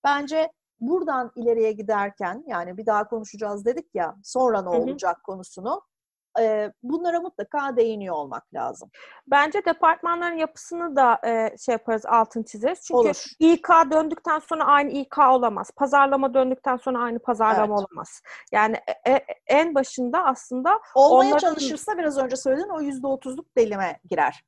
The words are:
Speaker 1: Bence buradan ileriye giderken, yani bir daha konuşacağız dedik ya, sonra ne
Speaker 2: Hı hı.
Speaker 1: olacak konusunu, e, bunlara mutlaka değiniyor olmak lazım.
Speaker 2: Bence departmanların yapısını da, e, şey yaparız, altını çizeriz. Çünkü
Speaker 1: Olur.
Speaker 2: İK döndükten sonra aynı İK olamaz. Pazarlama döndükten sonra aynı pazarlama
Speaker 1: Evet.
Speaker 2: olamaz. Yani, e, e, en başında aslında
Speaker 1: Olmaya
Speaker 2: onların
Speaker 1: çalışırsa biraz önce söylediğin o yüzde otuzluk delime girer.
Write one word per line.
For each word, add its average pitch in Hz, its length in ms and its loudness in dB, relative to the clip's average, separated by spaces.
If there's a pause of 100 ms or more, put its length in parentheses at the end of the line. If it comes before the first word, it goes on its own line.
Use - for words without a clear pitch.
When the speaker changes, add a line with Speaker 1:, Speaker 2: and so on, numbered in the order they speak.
Speaker 1:
Bence 294 480 0 (280)
buradan 277 560 -2
ileriye 226 360 0
giderken, 208 760 -4
yani 180 300 -8
bir 214 80 -10
daha 214 220 0
konuşacağız 214 580 -8
dedik 262 300 -4
ya, 170 280 -4
sonra 247 380 0
ne 180 100 -8
Speaker 2:
Hı 165 60 0
hı. 165 40 0
Speaker 1:
olacak 190 420 -4
konusunu, 190 580 -8 (580)
e, 214 320 0 (120)
bunlara 339 360 -2
mutlaka 285 560 -6
değiniyor 214 400 -2
olmak 135 380 -10
lazım. - 360 -8 (380)
Speaker 2:
Bence 302 380 0
departmanların 339 720 0
yapısını 320 600 -6
da, 247 300 4
e, 226 320 -2
şey - 160 -4
yaparız, 226 320 -4
altını 226 400 0
çizeriz. 247 360 -4
Çünkü - 180 0
Speaker 1:
Olur. 208 260 0 (140)
Speaker 2:
İK 330 300 4 (220)
döndükten 311 480 -2
sonra 320 260 -4
aynı 285 260 4
İK 277 260 -6
olamaz. 247 580 4
Pazarlama 277 580 2
döndükten 262 440 0
sonra 254 220 -4
aynı 233 200 -4
pazarlama 214 560 2
Speaker 1:
Evet. 202 140 0
Speaker 2:
olamaz. - 320 -16 (300)
Yani, 220 240 2 (320)
e, 254 40 4
e, 269 140 2 (220)
en 311 280 2
başında 269 500 -2
aslında 262 540 -2 (160)
Speaker 1:
Olmaya 269 340 8
Speaker 2:
onların 302 100 4
Speaker 1:
çalışırsa 311 580 -2
biraz 302 200 -4
önce 262 180 -2
söylediğin 285 340 -2
o 320 120 -6
yüzde 277 260 -6
otuzluk 269 500 -6
delime 202 420 -2 (100)
girer. 151 380 -2